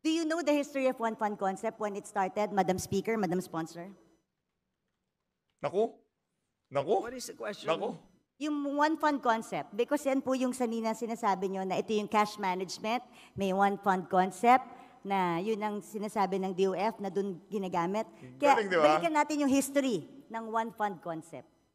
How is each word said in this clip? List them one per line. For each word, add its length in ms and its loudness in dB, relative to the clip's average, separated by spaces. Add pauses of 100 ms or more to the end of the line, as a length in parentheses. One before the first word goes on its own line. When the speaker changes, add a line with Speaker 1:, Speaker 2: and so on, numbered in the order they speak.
Speaker 1:
Do 80 2
you 80 0
know 240 -2
the 80 4
history 320 0
of 160 0
one 160 -2
fund 160 -2
concept 480 -4
when 160 -4
it 80 -10
started, 480 -2
Madam 240 2
Speaker, 400 -2
Madam 240 0
Sponsor? 480 -8 (1800)
Speaker 2:
Naku? 240 0 (800)
Naku? 400 0
Speaker 3:
What 80 -10
is 80 -10
the 80 -12
question? 320 -8
Speaker 2:
Naku? 320 -2 (400)
Speaker 1:
Yung 160 -4 (240)
one 240 2
fund 240 2
concept, 480 0
because 320 0
yan 160 2
po 160 0
yung 160 0
sanina 400 -2
sinasabi 560 0
niyo 160 -4
na 160 0
ito 80 -6
yung 160 0
cash 320 0
management, 640 -4 (320)
may 160 -2
one 320 2
fund 240 2
concept, 640 4 (320)
na 400 0
yun 160 -2
ang 240 -4
sinasabi 560 -2
ng 160 -2
D 160 2
O 80 -2
F 240 -2
na 80 -6
dun 400 -4
ginagamit. 560 -2 (320)
Kaya 240 6
Speaker 2:
Galing, 80 -2
di 80 4
ba? 80 6
Speaker 1:
balikan 320 6
natin 240 2
yung 80 4
history 560 2 (240)
ng 240 -8
one 240 0
fund 240 -4
concept. 480 -10 (260)